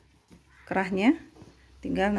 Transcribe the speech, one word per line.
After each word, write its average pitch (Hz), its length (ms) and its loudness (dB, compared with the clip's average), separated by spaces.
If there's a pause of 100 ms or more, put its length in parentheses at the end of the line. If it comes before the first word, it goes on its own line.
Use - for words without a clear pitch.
(680)
kerahnya, 190 480 2 (640)
tinggal 196 380 0